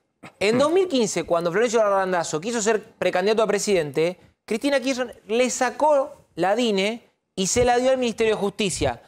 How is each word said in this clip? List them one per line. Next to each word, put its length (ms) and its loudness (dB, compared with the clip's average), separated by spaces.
En 180 2
dos 140 2
mil 160 2
quince, 340 0
cuando 260 0
Florencio 320 2
Randazzo 600 0
quiso 200 -4
ser 220 0
precandidato 580 0
a 60 2
presidente, 720 0
Cristina 380 -2
Kirchner 460 -6
le 220 0
sacó 760 0
la 220 0
dine 460 -2
y 120 -2
se 160 0
la 140 2
dio 140 2
al 80 2
Ministerio 360 0
de 60 -6
Justicia, 680 -4